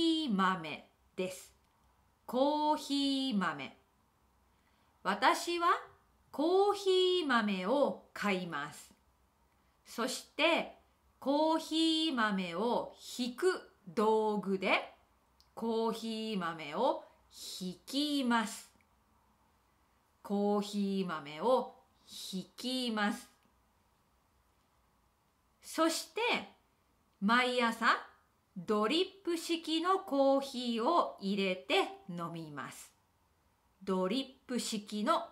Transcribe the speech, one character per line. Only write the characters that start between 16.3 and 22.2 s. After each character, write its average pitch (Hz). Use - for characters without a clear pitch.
ー 190
豆 160
を 254
ひ -
き 285
ま 233
す。 -
コ 202
ー 202
ヒ 202
ー -
豆 151
を 247
ひ -